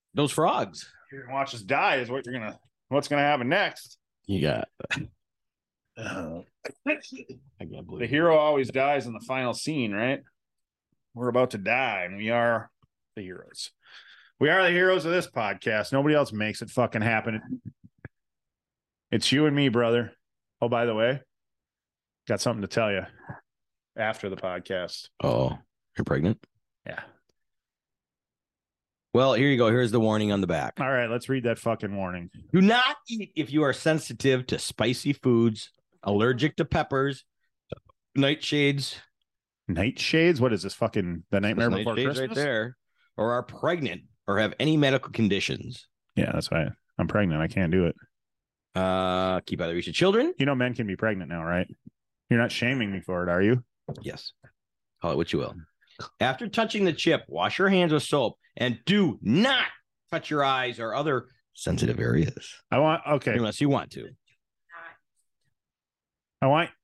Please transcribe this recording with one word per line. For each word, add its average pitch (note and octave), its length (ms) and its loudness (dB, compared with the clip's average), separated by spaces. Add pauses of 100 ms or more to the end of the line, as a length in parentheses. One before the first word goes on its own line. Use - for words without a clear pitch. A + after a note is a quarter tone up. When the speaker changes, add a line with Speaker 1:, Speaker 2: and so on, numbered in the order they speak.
(120)
Speaker 1:
those C#3 200 2
frogs. D3 580 0 (220)
Speaker 2:
You're C3+ 100 -16
gonna B2+ 120 -12
watch C3+ 200 -2
us A#2 60 -12
die C#3+ 380 0
is A#2+ 120 -4
what B2+ 160 -6
you're A#2+ 100 -10
gonna, A2 220 -10 (300)
what's C#3+ 180 0
gonna C#3+ 160 2
happen C#3+ 260 2
next. - 480 -2 (300)
Speaker 1:
You F#2+ 160 0
got B1+ 240 0 (1300)
Speaker 2:
Uh, - 440 -10 (480)
Speaker 1:
I D4+ 80 0 (640)
can't G#2+ 260 -14
believe B2 140 -10
Speaker 2:
the A#2+ 60 -2
Speaker 1:
it. A2 40 -4
Speaker 2:
hero D#3+ 260 4
always D3 360 2
dies C3+ 340 0
in A#2+ 60 -10
the G#2+ 80 -12
final C3 340 -4
scene, C3 380 -4
right? B2 280 0 (920)
We're A#2+ 140 -4
about B2 240 2
to A2 60 -6
die, A2 480 -2
and F#2+ 100 -10
we G#2+ 140 -4
are A#2 380 2 (460)
the A2 80 -12
heroes. - 480 -14 (680)
We C#3 100 4
are F#3 140 4
the F3 60 4
heroes F3+ 340 4
of E3 80 0
this F3 160 0
podcast. G#2+ 640 -2
Nobody C#3+ 240 4
else C#3 160 2
makes G#2+ 280 -4
it A2 100 -12
fucking A2+ 320 0
happen. A2 580 -2 (1500)
It's A2+ 180 2
you D3+ 160 4
and D3 80 4
me, C#3+ 140 4
brother. A#2+ 420 2 (500)
Oh, A#2+ 80 0
by A#2+ 180 2
the A2+ 80 0
way, B2 260 2 (1040)
got G#2+ 140 0
something A2+ 220 -2
to G2 60 -6
tell A2 220 0
you F#2+ 120 -2 (960)
after G#2+ 300 -4
the F#2 80 -6
podcast. F2+ 720 -8 (160)
Speaker 1:
Oh, B1+ 320 0 (400)
you're - 80 -2
pregnant? D#2+ 340 0 (480)
Speaker 2:
Yeah. - 140 -12 (2250)
Speaker 1:
Well, C3 180 4
here B2 160 4
you C#3 80 4
go. A#2 120 4
Here's A#2+ 220 2
the A#2 100 2
warning G#2+ 320 2
on G2 100 2
the F#2 40 0
back. D2+ 320 -2
Speaker 2:
All C3+ 140 -2
right, A#2+ 160 0
let's A#2 220 -6
read C3 140 -2
that A2+ 140 0
fucking G#2+ 380 -4
warning. F2+ 320 -6 (240)
Speaker 1:
Do F3+ 80 6
not B3 360 4 (120)
eat A3 260 -8
if C#3+ 160 -4
you D3+ 120 2
are C3+ 100 2
sensitive C3+ 760 0
to - 100 -2
spicy B2+ 560 -2
foods, A#2 560 2 (320)
allergic A#2 540 2
to E3 100 0
peppers, C#3 580 -2 (920)
nightshades. C#3+ 800 0 (760)
Speaker 2:
Nightshades? C3 720 2
What B2 120 4
is F#2+ 100 -2
this, F#2+ 120 -8
fucking F2 560 -2
The G2+ 100 2
Nightmare A2 300 0
Speaker 1:
There's G2 100 0
Speaker 2:
Before A2 160 -2
Speaker 1:
nightshades A#2+ 80 0
Speaker 2:
Christmas? C3+ 240 -2
Speaker 1:
right A2+ 60 -10
there. B2+ 420 -2 (400)
Or A#2 160 0
are B2 100 -2
pregnant D3 600 -4 (240)
or G2 140 0
have G#2+ 200 0
any D#3 160 2
medical C#3 340 2
conditions. - 800 -2 (280)
Speaker 2:
Yeah, - 180 2
that's - 180 -4
right. - 160 0 (300)
I'm F2+ 100 -2
pregnant. F2+ 320 0
I E2 80 0
can't F2 240 0
do F2+ 140 4
it. D#2+ 100 -2 (800)
Speaker 1:
Uh, F#2 680 0
keep F2 220 -6
out E2 80 -2
of E2+ 60 -4
reach F2 120 -4
of E2 60 -10
children. A3+ 440 2
Speaker 2:
You C#3+ 60 2
know C#3 100 2
men B2 200 -2
can A2+ 120 -4
be F#2+ 100 -4
pregnant F#2+ 340 -2
now, E2+ 120 -6
right? F2 240 0 (600)
You're A#2+ 100 4
not A#2 140 0
shaming A#2+ 400 -2
me F#2+ 80 -6
for F2+ 220 -4
it, F2+ 80 -2
are F2 100 2
you? A#2+ 240 4 (380)
Speaker 1:
Yes. - 300 -12 (680)
Call E2+ 120 -2
it C#2 40 0
what D#2+ 160 -2
you D#2+ 60 0
will. B1+ 160 -4 (680)
After C3 280 -2
touching A3 360 0
the F3 80 4
chip, D3 360 2
wash E2+ 300 -2
your F#3+ 100 4
hands F3+ 240 4
with D3+ 100 2
soap C3 320 0 (220)
and A#2+ 280 -2
do F#3 380 2
not G#3+ 420 2 (460)
touch E3 200 -6
your D3 140 0
eyes B2+ 360 0
or A2+ 140 -4
other C#3 320 0 (280)
sensitive - 460 -2
areas. A#1+ 520 0 (180)
Speaker 2:
I A2+ 100 2
want, D#3 280 2
okay. C#3 260 0
Speaker 1:
Unless A2+ 260 0
you D3 80 2
want A2 240 0
to. A#1+ 160 -14 (2250)
Speaker 2:
I C3+ 40 4
want, D#3 240 4 (140)